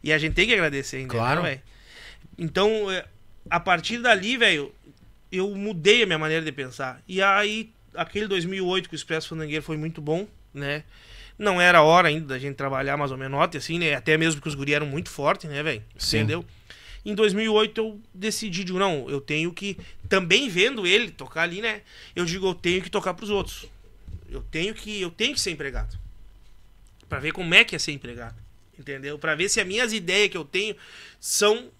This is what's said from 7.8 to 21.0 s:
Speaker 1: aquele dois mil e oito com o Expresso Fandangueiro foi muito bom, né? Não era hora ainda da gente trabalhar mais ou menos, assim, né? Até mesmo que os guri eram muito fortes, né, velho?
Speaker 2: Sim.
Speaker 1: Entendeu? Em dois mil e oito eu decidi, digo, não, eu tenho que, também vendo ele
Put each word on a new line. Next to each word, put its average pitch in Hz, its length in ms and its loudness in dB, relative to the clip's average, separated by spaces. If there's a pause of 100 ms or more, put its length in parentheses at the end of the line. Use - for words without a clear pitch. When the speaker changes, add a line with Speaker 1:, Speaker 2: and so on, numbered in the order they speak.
Speaker 1:
aquele 202 340 -4
dois 185 180 -2
mil 190 120 -4
e 190 40 -4
oito 185 280 0
com 160 60 -12
o - 20 -8
Expresso 160 320 -4
Fandangueiro 156 340 -6
foi 156 140 -6
muito 160 240 -6
bom, 156 260 -2 (260)
né? 143 300 -6 (540)
Não 196 220 2
era 175 220 10
hora 165 260 8
ainda 151 200 0
da 131 120 -6
gente 139 160 -6
trabalhar 139 420 -2
mais 139 140 -2
ou 131 60 -8
menos, 135 220 -4 (160)
assim, 160 220 -4
né? 160 180 0
Até 156 220 2
mesmo 160 240 2
que - 60 -6
os 147 80 -4
guri 139 180 -2
eram 147 120 0
muito 143 240 -6
fortes, 160 400 -2
né, 143 120 -6
velho? 131 220 -4 (140)
Speaker 2:
Sim. - 200 -2
Speaker 1:
Entendeu? 147 280 0 (600)
Em 208 80 -4
dois 208 200 4
mil 214 100 0
e 220 60 0
oito 214 320 2
eu 214 200 -6 (120)
decidi, 196 500 -4
digo, 180 160 -4
não, 151 300 0
eu 139 100 -4
tenho 156 320 -2
que, 190 260 -8 (300)
também 190 400 2
vendo 202 400 0
ele 202 240 2